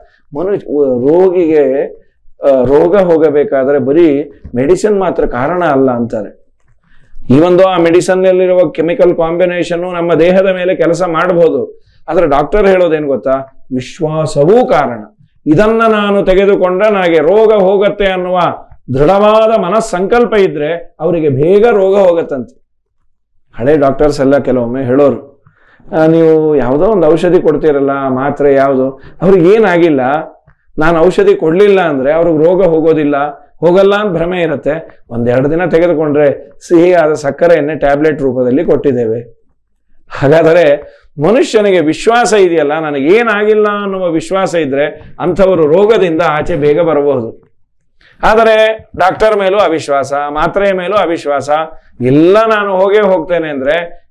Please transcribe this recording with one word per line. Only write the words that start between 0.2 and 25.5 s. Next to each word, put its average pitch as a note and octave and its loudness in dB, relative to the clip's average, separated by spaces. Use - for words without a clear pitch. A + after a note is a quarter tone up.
ಮನು-, F#3+ -4
ರೋಗಿಗೆ, D#3+ 0
ಆ, C3+ 2
ರೋಗ D#3+ 2
ಹೋಗಬೇಕಾದ್ರೆ D3 0
ಬರೀ C#3+ 0
ಮೆಡಿಸಿನ್ F3+ 0
ಮಾತ್ರ D#3+ -2
ಕಾರಣ D#3 -4
ಅಲ್ಲ C3+ 2
ಅಂತಾರೆ. A#2 -8
ಈ C3+ 4
ಒಂದು F3+ 4
ಆ F#3 2
ಮೆಡಿಸಿನ್ F3 2
ನಲ್ಲಿರುವ F3+ 2
ಕೆಮಿಕಲ್ F3 0
ಕಾಂಬಿನೇಷನ್ E3+ -2
ನಮ್ಮ E3+ -4
ದೇಹದ F#3 2
ಮೇಲೆ F#3 -2
ಕೆಲಸ E3 -2
ಮಾಡ್ಬೋದು, E3+ -2
ಆದ್ರೆ E3+ 0
ಡಾಕ್ಟರ್ D3 0
ಹೇಳೋದೇನ್ E3+ 0
ಗೊತ್ತಾ? C3 -4
ವಿಶ್ವಾಸವೂ D#3 0
ಕಾರಣ. B2 -2
ಇದನ್ನ G#3+ 2
ನಾನು G3+ 0
ತೆಗೆದುಕೊಂಡ್ರೆ F#3+ 2
ನನಗೆ F3 0
ರೋಗ G#3 4
ಹೋಗತ್ತೆ G3+ 0
ಅನ್ನುವ F3+ -4
ದೃಢವಾದ G#3 2
ಮನಸ್ಸಂಕಲ್ಪ F#3+ -2
ಇದ್ರೆ E3 -2
ಅವರಿಗೆ E3 -2
ಬೇಗ E3+ 2
ರೋಗ G3 2
ಹೋಗತ್ತಂತೆ. E3 -2
ಹಳೆ C#3+ 0
doctors C#3+ 0
ಎಲ್ಲ C#3 2
ಕೆಲವೊಮ್ಮೆ B2 -4
ಹೇಳೋರು, B2+ -2